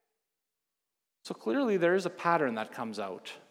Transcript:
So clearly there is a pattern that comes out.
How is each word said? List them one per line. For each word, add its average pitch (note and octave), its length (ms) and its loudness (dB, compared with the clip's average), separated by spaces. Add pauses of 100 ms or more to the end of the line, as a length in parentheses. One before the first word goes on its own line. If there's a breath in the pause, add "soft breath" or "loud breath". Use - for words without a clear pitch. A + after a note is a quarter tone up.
(1200)
So - 100 -12
clearly A3+ 440 0
there F3 180 6
is F#3+ 100 0
a F3 40 -2
pattern D3+ 460 0
that A2 180 -6
comes A2+ 260 -6
out. G2 320 -8 (200)